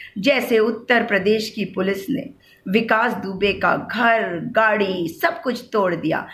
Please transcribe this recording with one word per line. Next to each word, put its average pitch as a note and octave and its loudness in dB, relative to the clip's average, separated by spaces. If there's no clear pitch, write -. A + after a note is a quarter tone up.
जैसे A#3+ 2
उत्तर A3+ 2
प्रदेश G#3+ 0
की G#3 -6
पुलिस F#3+ -4
ने - -4
विकास A3+ 2
दुबे G3 0
का - 2
घर, A3+ 2
गाड़ी, G3+ 2
सब - -2
कुछ A#3+ -4
तोड़ F#3+ 2
दिया, D#3 -2